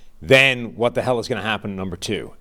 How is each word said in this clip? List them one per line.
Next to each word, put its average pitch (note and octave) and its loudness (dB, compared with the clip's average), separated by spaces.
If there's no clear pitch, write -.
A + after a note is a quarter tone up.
Then B2+ 4
what A#2 0
the A#2+ 0
hell B2 0
is G#2+ -6
gonna A2 -4
happen G#2 -4
at G2 -8
number F#2+ -8
two? - -8